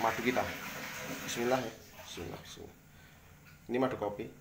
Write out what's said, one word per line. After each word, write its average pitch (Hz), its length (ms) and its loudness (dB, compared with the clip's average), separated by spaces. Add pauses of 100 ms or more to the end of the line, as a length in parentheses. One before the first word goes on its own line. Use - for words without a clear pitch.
madu 113 160 4
kita. 113 240 4 (800)
Bismillah 123 400 4
ya. 110 100 -4 (300)
Bismillah, - 400 -6
bismillah. - 340 -12 (920)
Ini 120 80 4
madu 127 160 6
kopi. 104 320 0 (140)